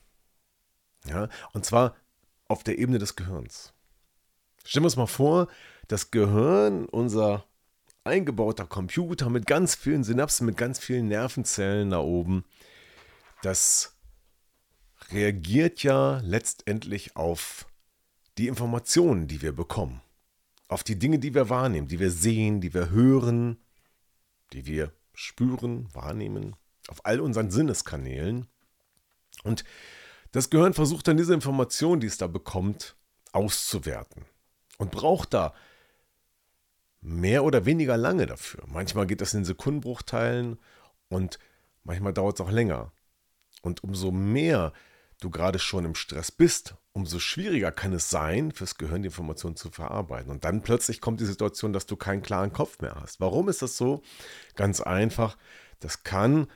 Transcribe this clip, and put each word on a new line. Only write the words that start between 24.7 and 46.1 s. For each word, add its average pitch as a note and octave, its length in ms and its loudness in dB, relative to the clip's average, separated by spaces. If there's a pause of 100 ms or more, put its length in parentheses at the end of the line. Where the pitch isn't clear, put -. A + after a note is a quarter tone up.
spüren, B2 800 -4
wahrnehmen, G2+ 640 -8 (320)
auf - 160 -16
all A2+ 160 2
unseren A2 300 0
Sinneskanälen. F#2+ 960 -2 (960)
Und A2 220 -2 (680)
das C3 160 0
Gehirn E3+ 240 6
versucht D#3 360 0
dann, D#3+ 100 6
diese E3+ 160 4
Information, C#3 680 2
die A2+ 60 -2
es G2 100 -4
da F#2 100 -2
bekommt, F#2 720 -4 (360)
auszuwerten. F#2+ 920 -4 (540)
Und G2 120 -2
braucht - 440 0
da E2+ 200 2 (1500)
mehr F2 420 2
oder B2+ 220 4
weniger C#3+ 300 2
lange C3+ 300 2
dafür. - 400 -12
Manchmal F#2 400 -2
geht G2 140 -2
das G2 140 -4
in G#2 100 0
Sekundenbruchteilen A#2+ 1120 -4 (500)
und F#2 300 -4 (460)
manchmal F#2+ 300 -4
dauert's G2 260 0
auch F2+ 100 -4
länger. F#2+ 420 0 (680)
Und F2+ 240 -6
umso F#2+ 260 -4
mehr G2+ 600 2 (480)
du F2+ 100 -8
gerade F2 280 0
schon F2+ 260 -2
im E2 100 -4
Stress - 380 -8